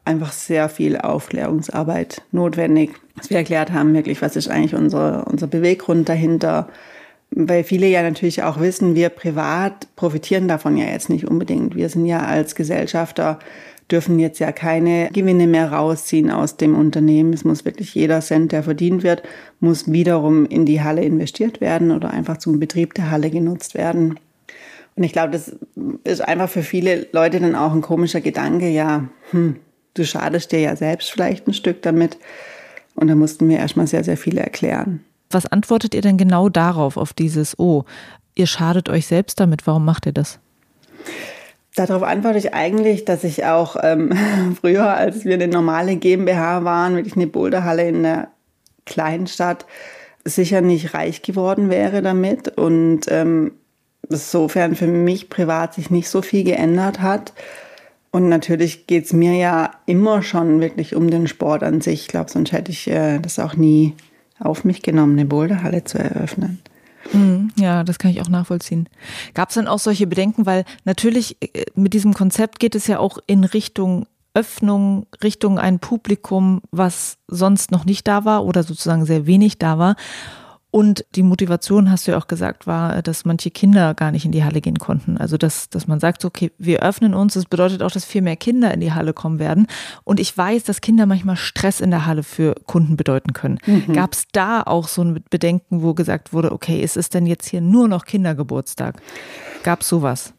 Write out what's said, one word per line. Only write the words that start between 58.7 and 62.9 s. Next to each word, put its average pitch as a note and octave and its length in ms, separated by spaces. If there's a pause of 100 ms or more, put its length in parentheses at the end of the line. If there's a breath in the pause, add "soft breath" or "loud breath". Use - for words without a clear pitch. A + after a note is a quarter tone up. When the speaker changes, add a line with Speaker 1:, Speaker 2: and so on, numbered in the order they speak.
Speaker 1:
geht's E3 280
mir E3+ 200
ja F3 380 (160)
immer G3+ 340
schon E3+ 380
wirklich D#3+ 340
um E3 160
den E3+ 160
Sport D3+ 380
an D#3+ 180
sich. D#3 200
Ich - 80
glaub, E3 200
sonst D#3+ 220
hätte E3 200
ich, - 160
äh, D#3 320